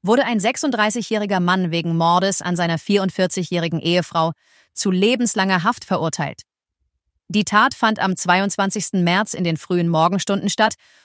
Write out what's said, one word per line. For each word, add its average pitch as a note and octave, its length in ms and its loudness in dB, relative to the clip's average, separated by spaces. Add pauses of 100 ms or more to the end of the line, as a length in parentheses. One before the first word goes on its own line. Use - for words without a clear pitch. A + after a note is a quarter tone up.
wurde A#3+ 240 2
ein A#3 140 0
sechsunddreißigjähriger G#3+ 1000 0
Mann F3+ 320 0
wegen E3 260 -2
Mordes F3+ 440 2
an F3+ 140 -2
seiner E3 220 0
vierundvierzigjährigen F3+ 1000 0
Ehefrau E3 540 0 (400)
zu - 180 -2
lebenslanger F#3+ 720 2
Haft A#3 200 -2
verurteilt. D#3 600 -4 (840)
Die G#3 160 0
Tat A3+ 300 2
fand A3 260 0
am F#3 160 0
zweiundzwanzigsten F#3+ 880 0
März F#3 300 0
in F#3 100 -4
den E3 140 0
frühen F3 320 -2
Morgenstunden F3 600 0
statt A3 260 0 (280)